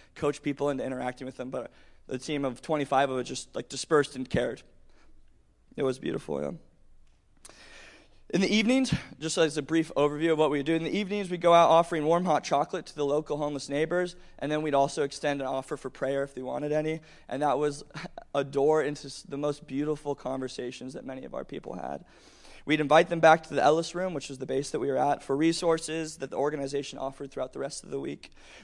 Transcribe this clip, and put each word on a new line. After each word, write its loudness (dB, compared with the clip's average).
coach -2
people -2
into -4
interacting -6
with -12
them, -8
but -8
the -6
team -4
of -4
twenty-five 2
of -2
it -4
just, -10
like, -6
dispersed 2
and -6
cared. -2
It -2
was -2
beautiful, -4
yeah. -4
In 2
the 4
evenings, 4
just -4
as 2
a 0
brief 0
overview 2
of 4
what 6
we 0
do, 0
in 0
the -2
evenings -2
we -4
go 6
out 10
offering 4
warm 2
hot 2
chocolate -2
to -18
the -2
local 0
homeless -6
neighbors, -2
and -4
then 0
we'd 0
also 2
extend -2
an -4
offer -6
for -10
prayer -2
if -8
they -10
wanted -6
any, -2
and -6
that 2
was -2
<laughs> -14
a 0
door 2
into -4
s-, -16
the -8
most -4
beautiful -4
conversations -8
that -12
many -12
of -12
our -6
people -10
had. -8
We'd 2
invite 6
them -2
back 8
to -12
the 2
Ellis 4
Room, -4
which -8
is -12
the -8
base -2
that -4
we -2
were 0
at, 0
for -2
resources 0
that -8
the -8
organization -2
offered -8
throughout -8
the -10
rest -8
of -18
the -4
week. -10